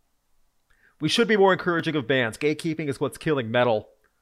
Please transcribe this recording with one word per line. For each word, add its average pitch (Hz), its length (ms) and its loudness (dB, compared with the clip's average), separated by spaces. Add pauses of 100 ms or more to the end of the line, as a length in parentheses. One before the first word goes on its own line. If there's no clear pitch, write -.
(1000)
We 151 80 -2
should 226 200 2
be 220 80 4
more 196 160 6
encouraging 165 420 -2
of 143 140 -4
bands. 123 280 0
Gatekeeping 156 520 -4
is 131 100 -4
what's 135 200 -4
killing 135 340 -2
metal. 123 380 2 (300)